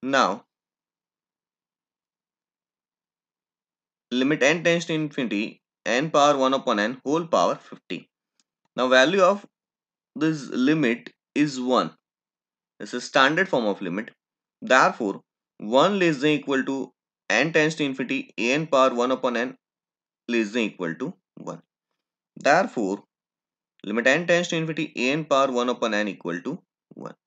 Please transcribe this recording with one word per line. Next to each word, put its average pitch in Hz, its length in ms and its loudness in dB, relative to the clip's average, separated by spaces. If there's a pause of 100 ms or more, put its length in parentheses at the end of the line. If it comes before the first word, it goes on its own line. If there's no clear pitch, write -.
Now, 123 440 0 (3750)
limit 131 320 2
n 160 200 2
tends 170 220 2
to 170 80 -6
infinity, 135 680 -4 (260)
n 135 240 0
power 143 260 4
one 131 160 2
upon 120 260 0
n 113 240 -2
whole 165 220 -2
power 101 300 2
fifty. - 520 -14 (680)
Now, 127 120 0
value 135 340 4
of 196 220 2 (720)
this 151 340 -2
limit 127 600 0 (240)
is 139 260 0
one. 123 360 0 (840)
This - 140 -12
is 123 100 -6
standard 151 460 0
form 123 160 0
of 98 160 -2
limit. 95 300 -8 (500)
Therefore, 127 600 2 (360)
one 139 400 2
less 165 220 2
than 147 100 0
equal 139 340 0
to 135 300 -6 (380)
n 131 200 0
tends 160 240 0
to 156 80 -4
infinity, 135 540 -6
a 117 140 0
n 151 160 -2
power 131 260 4
one 123 180 0
upon 123 260 -2
n 127 200 -4 (680)
less 113 240 0
than 120 100 -2
equal 90 320 -4
to 151 220 -8 (220)
one. - 260 -14 (720)
Therefore, 127 680 0 (800)
limit 110 220 -2
n 156 220 2
tends 175 220 2
to 175 60 -4
infinity, 160 400 -6
a 127 160 -2
n 151 140 -2
power 139 260 2
one 123 180 -2
upon 117 260 -2
n 104 120 0
equal 87 340 -8
to 147 200 -10 (280)
one. - 260 -16 (120)